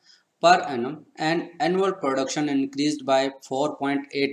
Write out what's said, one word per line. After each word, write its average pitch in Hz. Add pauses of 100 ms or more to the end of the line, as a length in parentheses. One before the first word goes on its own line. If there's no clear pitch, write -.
(440)
per 175
annum 131 (240)
and 160 (260)
annual 190 (120)
production 135
increased 139
by 135
four 139
point 139 (140)
eight 139